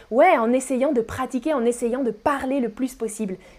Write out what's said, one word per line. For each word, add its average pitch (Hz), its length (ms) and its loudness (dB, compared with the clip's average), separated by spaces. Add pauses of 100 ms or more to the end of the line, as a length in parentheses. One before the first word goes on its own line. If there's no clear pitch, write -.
(100)
Ouais, 311 260 6
en 233 160 2
essayant 262 400 0
de 240 80 2
pratiquer, 262 540 -4
en 240 100 0
essayant 240 380 -2
de 233 80 -2
parler 269 500 -2
le 233 80 0
plus 254 260 -6
possible. 208 440 -6 (200)